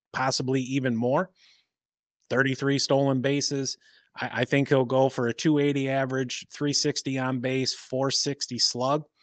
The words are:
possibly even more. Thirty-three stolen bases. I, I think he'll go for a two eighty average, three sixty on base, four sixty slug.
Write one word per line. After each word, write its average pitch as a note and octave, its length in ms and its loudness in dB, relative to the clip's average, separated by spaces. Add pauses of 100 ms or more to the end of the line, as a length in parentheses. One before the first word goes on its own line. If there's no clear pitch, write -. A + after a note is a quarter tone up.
(120)
possibly C3 500 -2
even B2+ 340 -2
more. C3 340 0 (1000)
Thirty-three C3+ 500 2
stolen C#3 400 2
bases. C#3 580 -2 (380)
I, B2 140 -8 (100)
I B2+ 40 0
think C#3 240 2
he'll C3 160 6
go C3+ 240 4
for B2+ 200 0
a A#2 40 2
two D3+ 280 2
eighty C#3 280 0
average, C3 640 -2
three D3 220 -2
sixty C#3 440 -2
on C3 220 -2
base, C3 360 -2
four C3+ 360 -2
sixty - 480 -4
slug. C3+ 460 0 (180)